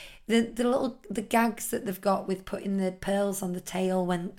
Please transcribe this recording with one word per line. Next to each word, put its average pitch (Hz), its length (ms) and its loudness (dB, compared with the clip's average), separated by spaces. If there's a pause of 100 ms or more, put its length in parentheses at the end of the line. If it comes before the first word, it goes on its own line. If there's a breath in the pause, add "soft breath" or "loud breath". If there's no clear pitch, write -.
(260 loud breath)
The, 226 140 4
the 233 240 0
little, 254 340 0 (100)
the 202 140 -4
gags 226 480 2
that - 160 -4
they've 190 140 -4
got - 260 2
with 185 180 -2
putting 196 340 -4
the 190 120 2
pearls 196 500 0
on 180 120 -4
the 180 80 -6
tail 185 440 0
when, 175 340 0